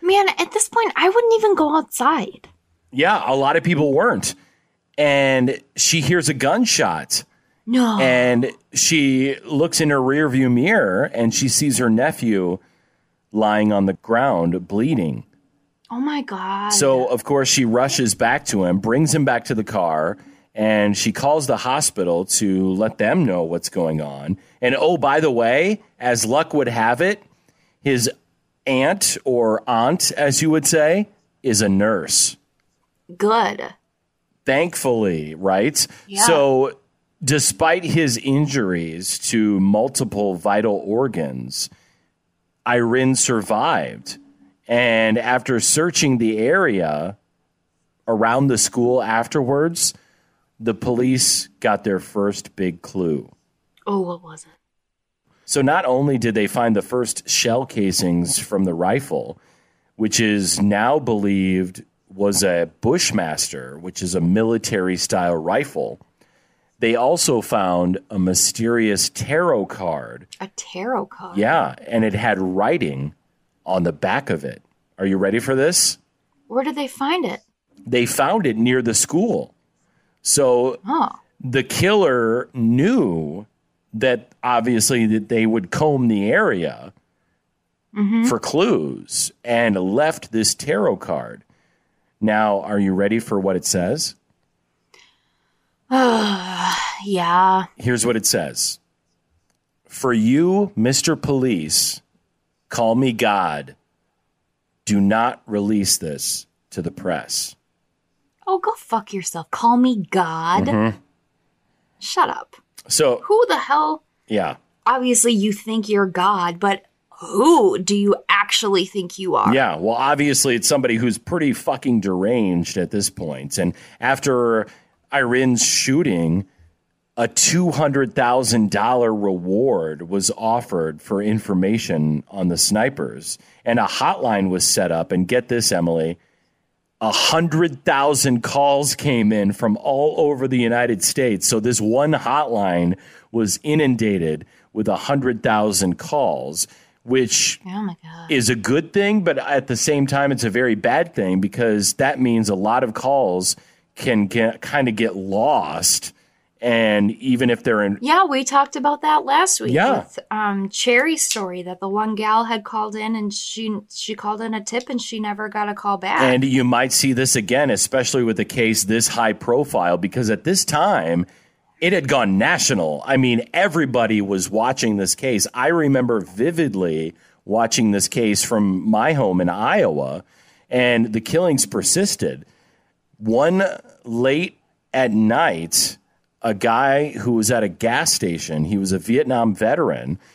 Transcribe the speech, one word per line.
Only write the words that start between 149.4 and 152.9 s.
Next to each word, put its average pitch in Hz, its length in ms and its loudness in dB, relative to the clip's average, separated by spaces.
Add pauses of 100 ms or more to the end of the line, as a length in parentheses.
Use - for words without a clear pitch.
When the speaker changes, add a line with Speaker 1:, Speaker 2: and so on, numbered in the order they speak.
Speaker 2:
the 120 100 -4
same 143 300 0
time, 139 240 0
it's 120 120 -2
a 117 60 -2
very 120 260 0
bad 127 400 0
thing 95 240 0
because 104 540 0
that 139 260 0
means 117 300 2
a 101 60 0
lot 110 280 0
of 110 100 -2